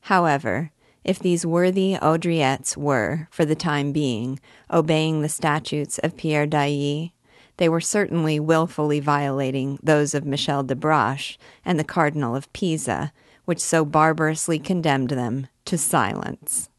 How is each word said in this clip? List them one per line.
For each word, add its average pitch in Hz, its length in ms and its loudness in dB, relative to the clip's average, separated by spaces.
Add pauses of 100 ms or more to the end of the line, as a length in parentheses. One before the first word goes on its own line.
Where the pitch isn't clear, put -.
However, 151 680 2 (320)
if - 160 0
these 175 260 2
worthy 185 520 2
Audriettes 160 760 0
were, 143 540 0
for - 160 0
the 151 100 0
time 147 360 -2
being, 131 480 -2 (320)
obeying 156 500 2
the 151 80 -2
statutes 147 720 -4
of 165 180 -4
Pierre 151 300 0
d'Ailly, 147 680 -2 (440)
they 170 120 4
were 165 100 2
certainly 160 600 0
willfully 151 600 2
violating 139 840 -2
those 151 320 2
of 147 120 -2
Michel 143 380 -2
de 131 120 -2
Broche 139 600 0 (260)
and 175 160 0
the 156 40 -2
Cardinal 147 520 0
of 139 180 -8
Pisa, 156 600 -2 (320)
which 165 140 -2
so 160 260 2
barbarously 156 760 2
condemned 151 520 0
them 127 360 -4 (180)
to 175 120 -2
silence. - 1000 -2